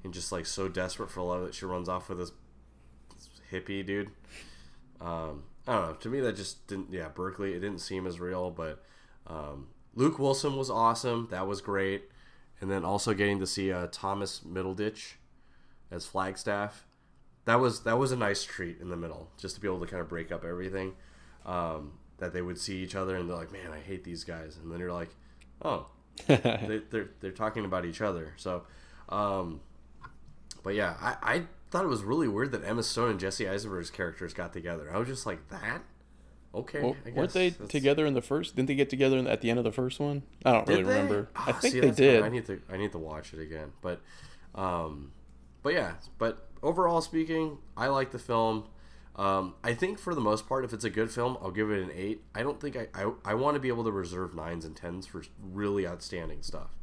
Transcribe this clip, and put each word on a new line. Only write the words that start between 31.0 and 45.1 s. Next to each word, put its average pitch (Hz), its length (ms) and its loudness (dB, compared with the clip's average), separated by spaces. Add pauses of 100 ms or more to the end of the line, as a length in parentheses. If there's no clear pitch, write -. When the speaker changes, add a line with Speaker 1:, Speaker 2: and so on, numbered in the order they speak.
Speaker 1:
I 175 80 2 (260)
thought 180 140 2
it 180 60 2
was 110 140 0
really 135 240 2
weird 113 260 0
that 113 100 -2
Emma 110 200 0
Stone 117 280 2
and 98 80 0
Jesse 95 280 -2
Eisenberg's 95 440 -4
characters 87 420 -4
got 85 200 -6
together. 82 380 -6
I 92 60 0
was 120 100 2
just 131 180 -6
like, 90 240 -6
"That? 104 340 -6 (720)
Okay, 135 260 -4
Speaker 2:
Well, 127 140 2 (100)
Speaker 1:
I 117 40 -8
Speaker 2:
weren't 120 60 -6 (120)
Speaker 1:
guess 170 60 -4
Speaker 2:
they 185 160 6
Speaker 1:
that's" 107 220 -8
Speaker 2:
together 143 340 6
in 143 80 4
the 123 80 4
first? 151 340 -2
Didn't 131 140 4
they 139 60 4
get 135 140 4
together 135 280 6
in, 127 100 4
at 110 140 4
the 117 80 2
end 120 100 6
of 117 60 2
the 110 80 4
first 131 260 0
one? 143 240 0 (220)
I 131 80 10
don't 110 120 8
Speaker 1:
Did - 140 4
Speaker 2:
really - 60 4
Speaker 1:
they? - 80 4
Speaker 2:
remember. 269 420 4
I - 140 -2
Speaker 1:
Ah, 127 40 4
Speaker 2:
think - 200 4
Speaker 1:
see, 127 80 2
Speaker 2:
they 143 60 10
Speaker 1:
that's 113 100 6
Speaker 2:
did. 127 260 12
Speaker 1:
I 107 60 2
need 113 180 -2
to, 95 140 -4 (100)
I 95 60 -4
need 101 160 0
to 90 40 -6
watch 78 360 -8
it 78 80 -10
again. 78 400 -8
But, 90 200 -4 (540)
um, 80 560 -2 (500)